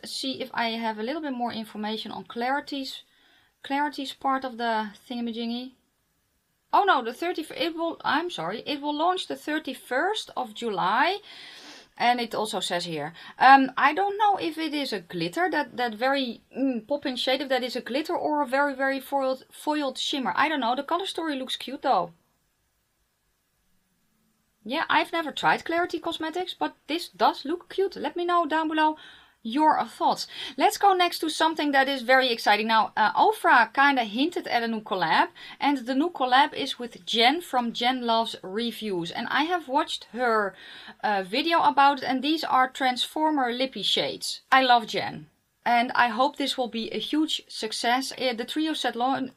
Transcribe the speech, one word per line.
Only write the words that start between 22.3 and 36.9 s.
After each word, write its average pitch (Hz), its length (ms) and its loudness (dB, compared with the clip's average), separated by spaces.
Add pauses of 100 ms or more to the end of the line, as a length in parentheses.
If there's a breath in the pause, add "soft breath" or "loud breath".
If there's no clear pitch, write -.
Yeah, 254 260 -4
I've 330 220 2
never 330 180 -2
tried 226 340 0
Clarity 339 360 -2
Cosmetics, 330 520 -6
but 302 220 -6 (140)
this 330 200 -4
does 277 360 0
look 339 280 -8
cute. 392 240 -2
Let 277 200 -6
me 349 80 -2
know 349 200 2
down 311 240 0
below 311 280 2 (500 loud breath)
your 294 380 4
thoughts. 240 420 0 (300 loud breath)
Let's 349 220 4
go 392 160 6
next 349 240 2
to 320 100 -2
something 311 440 0
that 269 140 4
is 269 140 -2
very 254 300 4
exciting. 220 360 2
Now, 220 300 2
uh, 214 160 4
Ofra 320 640 6
kinda 277 300 4
hinted 262 420 -2
at 233 160 0
a 233 60 -2
new 226 120 -4
collab, 202 480 2 (320 loud breath)
and 277 160 2
the 247 180 -4
new 294 140 2
collab 269 460 4
is 269 240 -6
with 226 260 -12